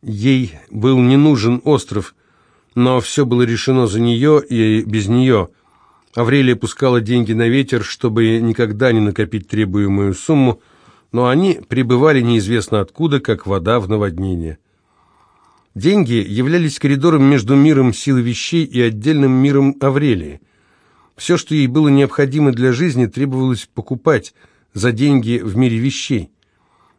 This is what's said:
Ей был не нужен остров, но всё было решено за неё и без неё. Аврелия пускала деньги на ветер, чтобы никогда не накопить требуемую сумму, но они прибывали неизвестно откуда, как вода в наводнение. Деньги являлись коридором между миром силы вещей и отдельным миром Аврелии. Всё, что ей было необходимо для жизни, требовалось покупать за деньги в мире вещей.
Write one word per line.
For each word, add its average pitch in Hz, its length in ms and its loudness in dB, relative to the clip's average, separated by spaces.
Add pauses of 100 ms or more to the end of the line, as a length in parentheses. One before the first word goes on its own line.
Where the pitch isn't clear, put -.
Ей 117 540 -2 (140)
был 127 300 0
не 127 180 4
нужен 123 460 2
остров, 113 520 -2 (600)
но 127 240 2
всё 139 260 -2
было 123 180 0
решено 120 440 0
за 104 120 -2
неё 120 400 2
и 113 420 0
без 104 260 -4
неё. 120 420 2 (640)
Аврелия 127 400 2
пускала 123 460 -2
деньги 113 320 0
на 117 140 0
ветер, 123 360 0
чтобы 113 560 0
никогда 113 520 0
не 113 80 2
накопить 104 480 -4
требуемую 101 680 -2
сумму, 139 460 0 (500)
но 120 160 0
они 170 400 0
прибывали 127 540 2
неизвестно 110 580 0
откуда, 143 400 -2
как - 260 -4
вода 98 340 -2
в 95 80 -6
наводнение. 90 680 -4 (1160)
Деньги 120 520 0
являлись 143 520 -2
коридором 143 440 2
между 135 320 2
миром 139 380 4
силы 131 280 0
вещей 123 440 -2
и 123 160 -2
отдельным 131 500 0
миром 139 480 2
Аврелии. 131 640 -2 (760)
Всё, - 220 -2
что - 160 -6
ей 143 140 0
было 147 220 2
необходимо 139 640 2
для 123 220 0
жизни, 127 320 0
требовалось 131 680 -4
покупать 127 600 -4 (400)
за 107 180 -2
деньги 120 520 0
в 101 140 -6
мире 120 200 2
вещей. 120 540 -4 (680)